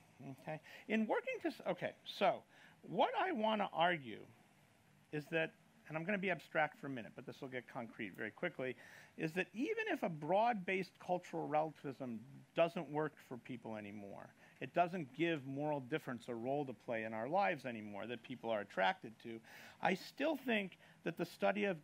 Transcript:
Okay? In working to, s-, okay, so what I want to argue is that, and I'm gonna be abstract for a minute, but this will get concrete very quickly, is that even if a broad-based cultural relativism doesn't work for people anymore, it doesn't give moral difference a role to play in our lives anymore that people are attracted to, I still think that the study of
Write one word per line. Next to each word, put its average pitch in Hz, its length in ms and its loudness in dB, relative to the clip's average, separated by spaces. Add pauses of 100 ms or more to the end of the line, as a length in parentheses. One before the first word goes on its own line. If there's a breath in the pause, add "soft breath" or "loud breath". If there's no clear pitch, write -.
(420)
Okay? 156 180 -6 (280 loud breath)
In 220 180 4
working 453 360 0
to, 330 80 0
s-, - 180 -6
okay, 180 260 0 (120)
so 160 360 4 (400 loud breath)
what 294 380 2
I 370 120 2
want 220 300 4
to - 120 0
argue 143 520 2 (840)
is 151 160 -4
that, 160 260 2 (340)
and 151 100 -4
I'm 160 60 -2
gonna 202 140 2
be 185 140 2
abstract 156 480 2
for 147 80 -8
a - 20 -4
minute, 117 260 -6
but 131 120 -12
this - 140 -10
will 135 80 -6
get 127 180 -6
concrete 110 480 -8
very 107 160 -4
quickly, 127 440 -4 (420 loud breath)
is 160 160 0
that 185 200 0
even 427 360 0
if 320 120 0
a 208 80 2
broad-based 190 920 2
cultural 170 480 -2
relativism 143 720 0 (360)
doesn't 165 340 4
work 147 240 0 (140)
for 127 100 -8
people 113 380 -8
anymore, 101 580 -10 (280 loud breath)
it 139 120 -6
doesn't 175 440 2
give 160 280 2
moral 143 360 -2
difference 131 480 -4
a 120 40 -4
role 135 320 0
to 127 80 -6
play 113 300 -2
in 110 100 -4
our 110 140 -2
lives 180 380 2
anymore 107 420 -6
that 120 160 -6
people 120 260 -4
are 107 120 4
attracted 185 500 0 (100)
to, 113 160 -8 (440 loud breath)
I 92 120 6
still - 440 0
think 214 400 0 (260 loud breath)
that 170 140 0
the 175 80 0
study 202 400 2
of 190 180 4